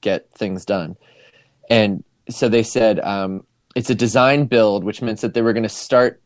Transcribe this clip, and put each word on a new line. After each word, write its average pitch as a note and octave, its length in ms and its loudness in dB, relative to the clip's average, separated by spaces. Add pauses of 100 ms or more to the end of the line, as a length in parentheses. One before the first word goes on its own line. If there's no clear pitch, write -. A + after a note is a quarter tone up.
get - 300 -4
things F#2+ 320 -6
done. F#2 320 -4 (720)
And G#2+ 340 2 (260)
so B2 200 -2
they A2+ 140 2
said, A2 360 0
um, F#2+ 460 -6 (280)
it's B2 160 -6
a B2+ 60 2
design C3 500 2
build, G#2+ 380 2
which G#2 180 -6
meant A2+ 200 -6
that A2+ 120 -4
they A#2 80 0
were A2+ 120 2
gonna A2 160 -2
start - 560 0